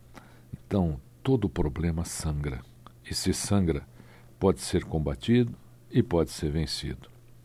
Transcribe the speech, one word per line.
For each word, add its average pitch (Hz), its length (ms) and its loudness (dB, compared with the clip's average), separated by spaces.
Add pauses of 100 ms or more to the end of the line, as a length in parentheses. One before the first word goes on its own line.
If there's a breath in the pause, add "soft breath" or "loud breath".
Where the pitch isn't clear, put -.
(540 loud breath)
Então, 85 460 0 (220)
todo 110 280 2
problema 82 560 -2
sangra. 71 560 -4 (460)
E 98 60 -10
se 92 200 0
sangra, 87 500 2 (560 loud breath)
pode 95 220 4
ser - 240 -2
combatido 98 680 0 (380)
e 127 100 4
pode 82 300 2
ser - 180 -4
vencido. 73 600 -4 (360)